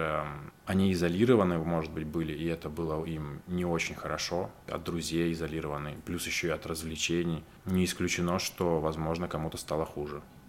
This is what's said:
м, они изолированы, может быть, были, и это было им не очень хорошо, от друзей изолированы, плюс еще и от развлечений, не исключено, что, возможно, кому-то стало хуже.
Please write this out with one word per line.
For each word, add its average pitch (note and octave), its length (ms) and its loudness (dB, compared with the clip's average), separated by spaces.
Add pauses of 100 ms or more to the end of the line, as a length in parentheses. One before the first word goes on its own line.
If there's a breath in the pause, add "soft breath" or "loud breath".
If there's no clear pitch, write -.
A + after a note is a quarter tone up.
(240)
м, D2 280 -8 (140)
они F#2+ 260 4
изолированы, F2+ 680 6
может D#2+ 320 0
быть, D#2 160 -4
были, D#2 260 -2
и D#2 140 -4
это D#2+ 220 -2
было D#2+ 360 -2
им D2+ 440 -6
не F2+ 160 0
очень E2 320 0
хорошо, E2+ 520 -2 (200)
от E2 160 -4
друзей E2 480 0
изолированы, D2+ 640 -4 (100)
плюс F2 200 -4
еще E2+ 220 -2
и - 20 2
от D2+ 160 -2
развлечений, E2 760 -2 (240 loud breath)
не F#2 180 4
исключено, F2 540 0
что, E2+ 420 2
возможно, D#2+ 460 0
кому-то D#2+ 320 -4
стало D#2 260 -2
хуже. D2 380 -6 (260)